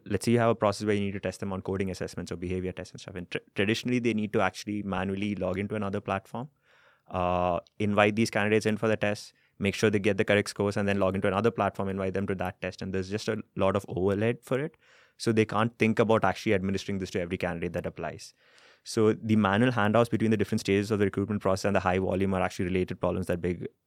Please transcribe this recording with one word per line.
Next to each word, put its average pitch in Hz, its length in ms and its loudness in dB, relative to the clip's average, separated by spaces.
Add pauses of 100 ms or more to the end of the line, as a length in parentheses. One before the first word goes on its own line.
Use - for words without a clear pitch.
let's 104 220 -4
say 117 60 4
you 120 60 6
have 117 120 4
a 113 40 2
process 104 320 0
where 104 80 4
you 104 60 0
need 98 120 -2
to 98 80 -8
test - 200 -6
them 101 100 -6
on 95 120 -6
coding 95 280 -2
assessments 87 400 -8
or 87 60 -6
behavior 90 360 -4
tests - 200 -12
and - 80 -18
stuff. 101 140 -14
And 90 160 -12
tr-, - 80 -6 (160)
traditionally, 113 440 0
they 117 140 2
need 107 220 -2
to 107 80 2
actually 101 400 -4
manually 98 520 -4
log 92 240 -2
into 101 160 -4
another 101 280 -4
platform, 117 480 -6 (600)
uh, 90 500 0 (180)
invite 104 380 2
these 113 120 2
candidates 107 380 2
in 107 100 2
for 113 100 -4
the 107 120 2
test, - 340 -4 (260)
make 98 160 0
sure 110 140 2
they 104 100 2
get 98 200 2
the 110 80 2
correct 101 240 2
scores, 101 260 -2
and 101 100 0
then 98 140 0
log 95 140 2
into 95 120 -2
another 101 240 2
platform, 98 380 -2
invite 95 240 -2
them 98 140 -2
to 98 80 -2
that 90 260 -4
test. 92 220 -8
And 95 100 -6
there's 92 160 -2
just 104 200 -4
a 107 100 -2 (180)
lot 95 180 4
of 101 140 0
overhead 101 540 0
for 127 160 -2
it. 156 180 -8 (400)
So - 160 0
they 110 140 4
can't 110 320 0
think 110 200 4
about 110 240 4
actually 101 300 2
administering 95 460 -2
this 92 140 -6
to 98 80 -2
every 87 180 -4
candidate 87 340 -4
that 87 140 -6
applies. 82 480 -10 (500)
So 110 300 4
the 110 220 2
manual 107 360 4
handoffs 110 380 2
between 110 220 0
the 107 40 4
different 104 240 -2
stages 101 300 2
of 104 80 2
the 101 80 4
recruitment 98 340 -2
process 95 240 0
and 101 100 2
the 95 60 2
high 92 180 2
volume 95 360 0
are 90 80 0
actually 92 240 -2
related 92 340 -2
problems 92 280 -2
that 90 120 -2
big 87 280 -4 (180)